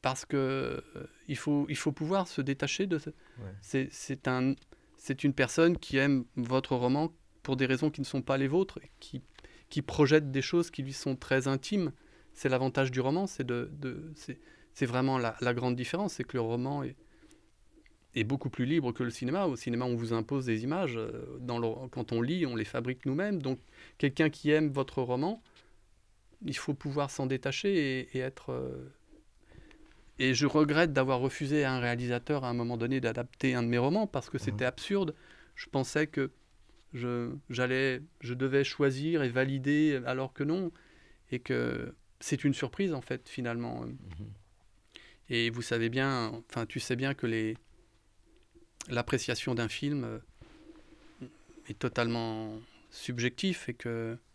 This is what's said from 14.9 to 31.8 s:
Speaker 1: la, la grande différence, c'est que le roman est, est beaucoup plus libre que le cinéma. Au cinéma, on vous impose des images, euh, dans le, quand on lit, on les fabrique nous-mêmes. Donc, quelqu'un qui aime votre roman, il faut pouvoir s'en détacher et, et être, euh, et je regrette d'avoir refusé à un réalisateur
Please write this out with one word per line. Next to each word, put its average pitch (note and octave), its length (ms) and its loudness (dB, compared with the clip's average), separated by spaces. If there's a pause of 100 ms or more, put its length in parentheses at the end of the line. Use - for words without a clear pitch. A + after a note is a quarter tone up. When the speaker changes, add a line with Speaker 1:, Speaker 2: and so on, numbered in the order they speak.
Speaker 1:
la, A#2 220 0
la A#2+ 140 2
grande B2 200 0
différence, E3 400 -2
c'est B2 100 -6
que - 120 -6
le A#2+ 60 2
roman B2+ 420 -2
est, B2+ 100 -8 (1200)
est A2+ 100 0
beaucoup C3 260 -2
plus B2+ 140 -2
libre C#3 280 0
que B2+ 100 -4
le A#2+ 80 -2
cinéma. D#3+ 360 -2
Au C3 100 -2
cinéma, B2 300 -2
on A#2+ 100 0
vous A#2 160 -2
impose B2 340 -2
des A2+ 160 0
images, C#3+ 340 -2
euh, A#2 440 -8
dans A#2+ 180 -4
le, A#2 320 -2
quand A#2+ 220 -4
on A#2 100 2
lit, D#3+ 240 2
on B2 80 -4
les A2+ 100 0
fabrique B2 420 -4
nous-mêmes. F3 360 0
Donc, C3 160 -2 (400)
quelqu'un D3 320 4
qui D3+ 220 0
aime D#3 180 6
votre C3+ 320 0
roman, C#3+ 400 0 (1000)
il C#3+ 120 -4
faut - 180 -4
pouvoir C#3+ 360 -2
s'en C3+ 160 -2
détacher C3+ 480 0
et, C3 420 0
et B2+ 40 2
être, C3 320 -6
euh, C3 400 -6 (1300)
et C3 140 6
je C#3 140 4
regrette D3+ 480 6
d'avoir C3 260 2
refusé C#3 440 0
à C3 100 2
un B2+ 40 0
réalisateur A#2+ 680 0